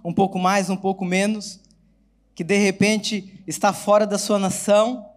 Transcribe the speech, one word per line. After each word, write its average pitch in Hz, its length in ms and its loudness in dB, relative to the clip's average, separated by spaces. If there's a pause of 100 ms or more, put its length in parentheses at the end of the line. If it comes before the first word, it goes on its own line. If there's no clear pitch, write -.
um 170 100 -6
pouco 196 240 0
mais, 185 320 0
um 190 60 0
pouco 190 300 -4
menos, 202 560 -2 (760)
que 180 80 -8
de 196 140 0
repente 202 920 0
está 190 240 0
fora 208 340 2
da 202 120 -4
sua 202 200 0
nação 208 800 0